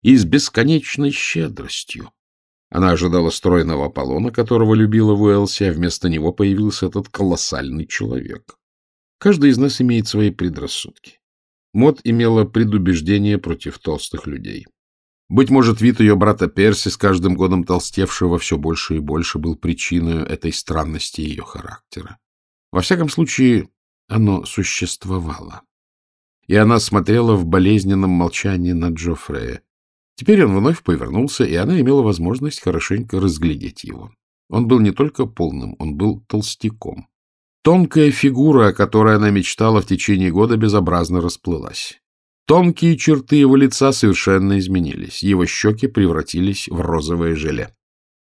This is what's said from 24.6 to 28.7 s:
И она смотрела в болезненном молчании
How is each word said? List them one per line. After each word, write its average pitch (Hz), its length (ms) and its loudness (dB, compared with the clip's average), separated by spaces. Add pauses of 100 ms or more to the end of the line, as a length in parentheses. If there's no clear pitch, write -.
И - 80 -2
она 110 240 4
смотрела 110 560 2
в 92 100 0
болезненном 95 680 2
молчании 87 600 -2